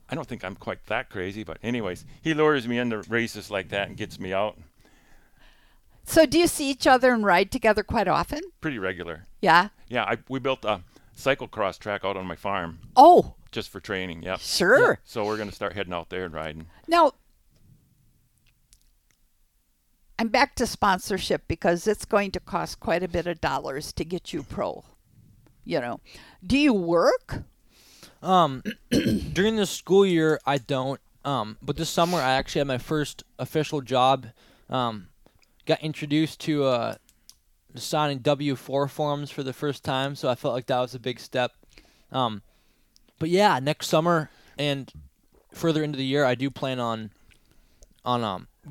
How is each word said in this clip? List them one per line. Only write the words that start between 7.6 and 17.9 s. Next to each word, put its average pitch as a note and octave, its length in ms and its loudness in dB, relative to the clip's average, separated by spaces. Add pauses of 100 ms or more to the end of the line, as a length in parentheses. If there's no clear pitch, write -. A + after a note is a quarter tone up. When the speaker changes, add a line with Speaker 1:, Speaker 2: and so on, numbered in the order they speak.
Speaker 2:
quite G3+ 260 -2
often? E3 320 -2 (180)
Speaker 1:
Pretty C#3+ 180 -6
regular. F2 480 -6 (160)
Speaker 2:
Yeah? F3+ 280 4 (180)
Speaker 1:
Yeah, A#2 160 -2
I, G#2+ 140 -2 (100)
we C3 120 -6
built C3 260 -4
a G#2 160 -2 (360)
cyclocross G#2+ 640 -2
track G2+ 240 -6
out F#2+ 140 -4
on F#2 80 -8
my E2+ 100 -8
farm. F2 440 -6 (180)
Speaker 2:
Oh. D4+ 380 10 (160)
Speaker 1:
Just - 180 -8
for G2+ 100 -14
training, F#2 440 -6
yep. F2+ 180 -6
Speaker 2:
Sure. A#3 500 4
Speaker 1:
Yep. - 140 -2
So G#2+ 200 -4
we're G#2+ 120 -2
gonna G#2 160 -6
start G2+ 180 -6
heading F2+ 220 -6
out E2+ 160 -6
there F#2 160 -6
and E2 80 -10
riding. D#2 320 -10 (240)
Speaker 2:
Now, E4+ 240 4 (3000)